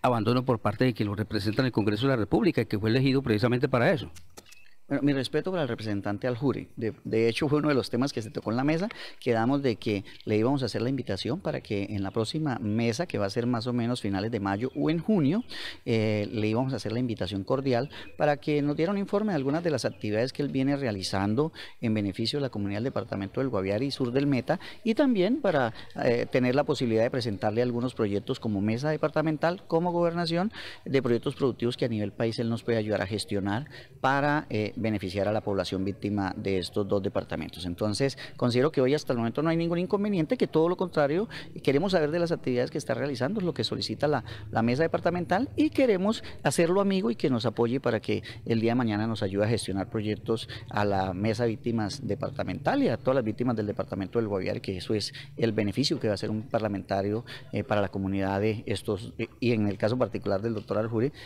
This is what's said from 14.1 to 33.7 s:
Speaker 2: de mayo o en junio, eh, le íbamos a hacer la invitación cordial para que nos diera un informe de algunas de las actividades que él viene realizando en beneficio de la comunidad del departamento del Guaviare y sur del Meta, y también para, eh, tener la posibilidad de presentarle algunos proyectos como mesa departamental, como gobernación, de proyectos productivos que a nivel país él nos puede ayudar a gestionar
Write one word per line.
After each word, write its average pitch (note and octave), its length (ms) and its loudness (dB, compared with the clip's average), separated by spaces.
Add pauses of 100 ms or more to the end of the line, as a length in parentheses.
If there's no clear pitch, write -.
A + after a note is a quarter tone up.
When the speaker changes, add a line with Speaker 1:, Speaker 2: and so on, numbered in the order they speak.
Speaker 2:
de A#2 80 -2
mayo G2 380 0
o D3 120 2
en E3 100 2
junio, F#3 440 4 (420)
eh, G#2+ 460 2
le G#2+ 160 0
íbamos B2+ 240 2
a B2 60 -4
hacer G#2 160 -4
la A#2+ 60 -2
invitación G2+ 440 -2
cordial C3 460 0 (280)
para D3 200 2
que D3 240 0
nos D3 160 0
diera E3+ 160 0
un G3+ 40 -2
informe G3+ 360 0
de - 20 0
algunas C#3+ 260 0
de F3 100 0
las C3 120 0
actividades A2 480 -2
que - 100 -6
él C#3+ 60 0
viene C3 300 0
realizando G#2+ 760 0 (300)
en A2 120 2
beneficio A2 460 0
de C#3 40 0
la B2+ 60 -2
comunidad G2+ 280 -4
del A#2 80 -2
departamento G2+ 560 -4
del C3+ 80 0
Guaviare G2+ 340 0
y C#3 80 -2
sur B2 220 -2
del C#3 120 2
Meta, C#3+ 320 2 (280)
y A3 100 2
también B3+ 460 4
para, C#3 320 2 (280)
eh, A#2+ 300 2
tener B2 240 4
la C#3+ 80 4
posibilidad A2+ 400 2
de B2 80 2
presentarle A2 500 0
algunos B2 320 0
proyectos G#2 460 0
como G#2 220 0
mesa A2+ 280 0
departamental, D#3 800 0
como E3+ 240 2
gobernación, E3+ 640 0 (320)
de C3 160 2
proyectos B2 340 2
productivos A#2+ 400 0
que - 80 -2
a B2 60 0
nivel G#2+ 240 -2
país A2+ 260 -2
él A#2 80 0
nos A2+ 160 -2
puede A2+ 140 2
ayudar G#2+ 240 0
a G#2 40 0
gestionar G2+ 600 -2 (320)